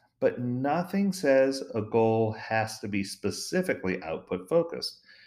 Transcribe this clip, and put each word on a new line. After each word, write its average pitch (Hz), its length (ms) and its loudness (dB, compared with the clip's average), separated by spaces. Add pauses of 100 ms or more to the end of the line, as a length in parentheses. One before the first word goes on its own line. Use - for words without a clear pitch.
(200)
But 127 200 2
nothing 151 760 0
says 135 480 4 (140)
a 110 60 0
goal 110 580 4
has 110 400 -2
to 113 80 -10
be 101 160 -2
specifically 101 1000 -4
output 80 480 -6
focused. 165 520 -2 (260)